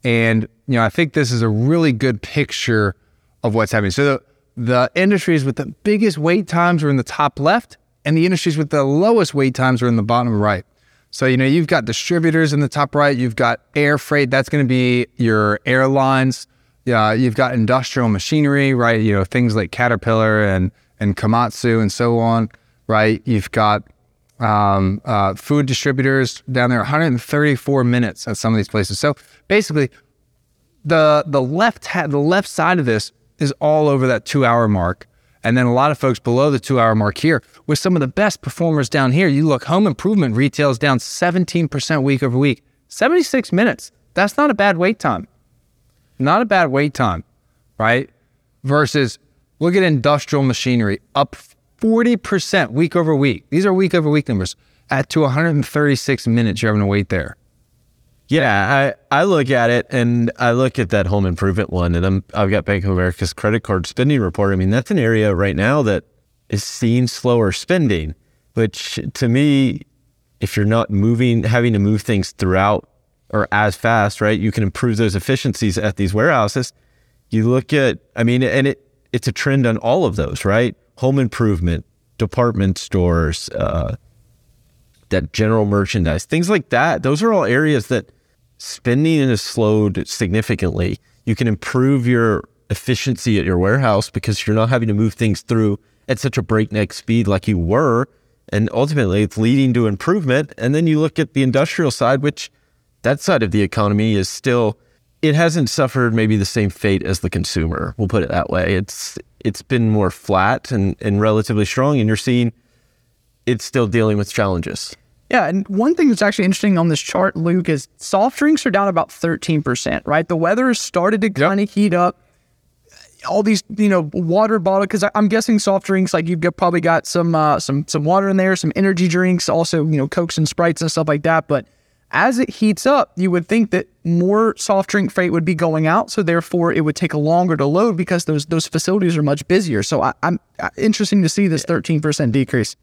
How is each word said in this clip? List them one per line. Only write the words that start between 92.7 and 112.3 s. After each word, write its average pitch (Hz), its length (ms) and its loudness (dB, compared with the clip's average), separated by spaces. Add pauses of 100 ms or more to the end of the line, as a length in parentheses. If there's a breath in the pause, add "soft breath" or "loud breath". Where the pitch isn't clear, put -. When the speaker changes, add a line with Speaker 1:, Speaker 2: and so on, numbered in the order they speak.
Speaker 2:
efficiency 117 680 -2
at 85 60 0
your 87 140 0
warehouse 107 500 2
because - 380 -4
you're 107 80 0
not 110 140 2
having 117 200 0
to 104 60 0
move 107 200 0
things 110 280 -2
through 110 380 0 (280)
at 127 100 -2
such - 200 -2
a - 40 -4
breakneck 104 500 -2
speed 113 340 -2
like 98 220 0
you 104 100 2
were. 117 500 0 (420)
And 104 220 0
ultimately, 117 500 0
it's - 140 -4
leading 123 380 2
to 117 120 2
improvement. 143 720 -2
And 127 160 -2
then 165 120 0
you 156 140 2
look 156 180 -2
at 151 160 -4
the 135 80 0
industrial 135 480 0
side, 131 320 0
which - 300 -6 (500)
that 139 180 0
side 156 220 0
of 101 80 0
the 104 120 2
economy 104 520 0
is 95 140 0
still, 120 500 -2 (440)
it 156 120 2
hasn't 160 340 2
suffered 123 460 0
maybe 110 220 2
the 98 100 0
same 104 240 0
fate 98 320 0
as 92 180 -4
the 92 100 -4
consumer. 80 640 -4
We'll 104 120 -2
put 104 140 0
it 71 80 -4
that - 180 -2
way. 90 260 0
It's, - 440 -6 (220)
it's - 220 -6
been 117 280 0
more 104 220 0
flat 101 580 -2
and, 101 300 0
and 101 200 0
relatively 107 440 2
strong, 135 340 0
and 107 80 2
you're 110 100 2
seeing 120 360 0 (920)